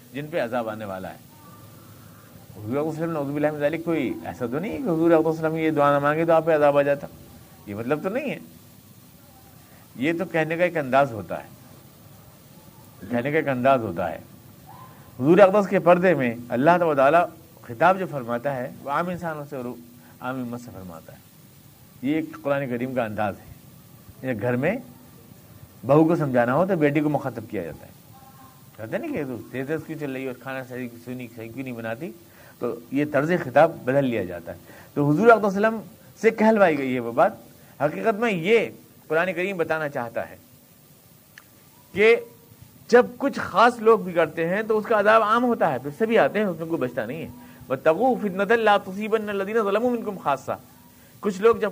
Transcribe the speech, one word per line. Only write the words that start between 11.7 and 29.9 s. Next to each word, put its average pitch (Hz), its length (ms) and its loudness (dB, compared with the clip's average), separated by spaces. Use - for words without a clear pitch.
کہنے 120 220 -4
کا 156 60 0
ایک 143 100 -2
انداز 131 340 2
ہوتا 90 300 -4
ہے۔ - 60 -10
حضور 156 180 4
اقدس 196 320 6
کے 190 100 2
پردے 180 340 4
میں 123 220 -2
اللہ 127 220 2
تعالیٰ 151 280 4
خطاب 165 380 2
جو 185 120 -6
فرماتا 123 440 -4
ہے 127 160 -8
وہ 131 60 -10
عام 165 200 -2
انسانوں 160 400 -8
سے 147 60 -12
اور 127 100 -8
عام 127 220 -8
امت 120 200 -10
سے 117 120 -18
فرماتا 90 400 -16
ہے۔ - 40 -20
یہ 139 140 -2
ایک 156 100 -4
قرآن 139 280 -2
کریم 123 240 -4
کا 123 100 0
انداز 107 360 -4
ہے۔ - 160 -20
یہ 123 140 -4
گھر 123 140 0
میں 156 200 0
بہو 151 220 6
کو 170 80 2
سمجھانا 127 380 0
ہو 165 120 2
تو 190 100 0
بیٹی 147 240 2
کو 151 100 0
مخاطب 127 400 -6
کیا 95 140 -6
جاتا - 240 -14
ہے، - 40 -20
کہتے 110 200 -8
ہیں 339 100 -8
نا 262 100 -6
کہ 151 60 -4
تو 127 140 -8
تیز 131 160 -6
تیز 156 200 -4
کیوں 156 120 -10